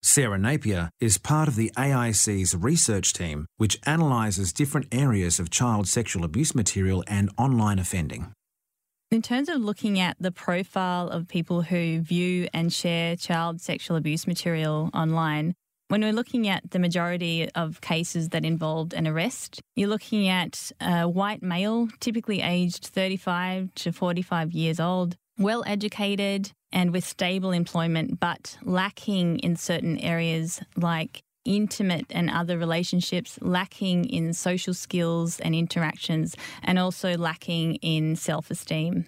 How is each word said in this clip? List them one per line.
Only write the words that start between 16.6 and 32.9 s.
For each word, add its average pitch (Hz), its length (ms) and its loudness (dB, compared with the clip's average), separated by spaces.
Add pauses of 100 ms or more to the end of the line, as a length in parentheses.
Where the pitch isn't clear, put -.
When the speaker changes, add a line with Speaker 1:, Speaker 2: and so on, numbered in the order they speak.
Speaker 2:
the 185 80 0
majority 175 760 0
of 165 240 -4
cases 165 500 -2
that 160 140 -2
involved 160 500 -2
an 165 140 0
arrest, 165 540 -2 (160)
you're 202 100 2
looking 208 400 0
at - 540 -2
a 170 260 2
white 196 340 0
male, 202 460 0 (140)
typically 220 400 -2
aged 175 460 0
thirty-five 185 880 -2
to 170 180 -4
forty-five 175 580 0
years 160 260 0
old, 180 380 0 (220)
well-educated 202 1120 0 (220)
and 180 180 4
with 180 140 0
stable 185 480 -2
employment, 165 680 0
but - 420 -4
lacking 185 800 0
in 170 160 2
certain 165 440 -2
areas 165 600 -2 (160)
like 170 460 -2 (260)
intimate 196 640 0
and 170 180 0
other 170 300 0
relationships, 175 840 -2